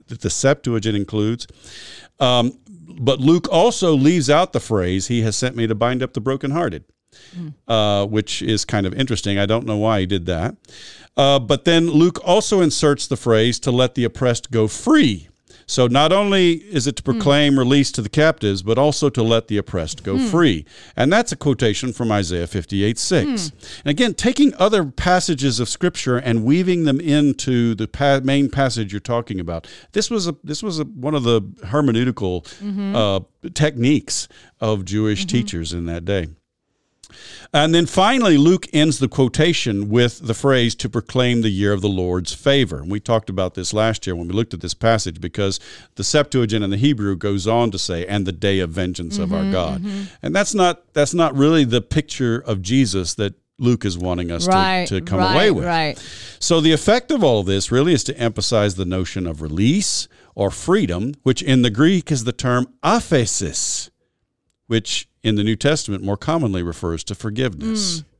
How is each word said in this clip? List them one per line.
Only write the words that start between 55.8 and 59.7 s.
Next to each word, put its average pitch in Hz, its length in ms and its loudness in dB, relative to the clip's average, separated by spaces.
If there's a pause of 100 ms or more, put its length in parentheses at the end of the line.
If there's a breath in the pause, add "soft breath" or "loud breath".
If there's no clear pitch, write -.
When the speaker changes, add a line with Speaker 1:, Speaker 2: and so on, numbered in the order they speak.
Speaker 1:
So 165 200 2
the 156 120 4
effect 233 400 2
of 254 120 2
all 113 200 4
this 98 260 -2
really 147 240 2
is 123 100 0
to - 140 -8
emphasize 104 560 0
the 95 100 -6
notion 92 420 -4
of 78 140 -8
release 101 680 0 (260 soft breath)